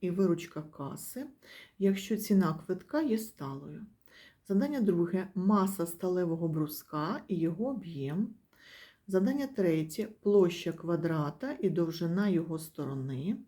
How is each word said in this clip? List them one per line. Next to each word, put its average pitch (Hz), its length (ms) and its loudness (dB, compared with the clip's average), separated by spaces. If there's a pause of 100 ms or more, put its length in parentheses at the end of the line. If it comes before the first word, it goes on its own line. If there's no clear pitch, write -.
і 180 100 0
виручка 175 500 0
каси, - 640 -10 (540)
якщо 196 380 2
ціна 190 360 4
квитка 185 480 -2
є 247 160 2
сталою. 151 680 -10 (600)
Завдання 269 340 2
друге. 185 540 2
Маса 190 500 4
сталевого 170 640 -2
бруска 156 800 -4
і 196 80 -2
його 165 300 0
об'єм. 170 680 -4 (760)
Завдання 254 400 2
третє. 175 600 0 (140)
Площа 185 500 4
квадрата 165 880 -2
і 196 100 2
довжина 170 600 0
його 165 300 0
сторони. 135 800 -6 (100)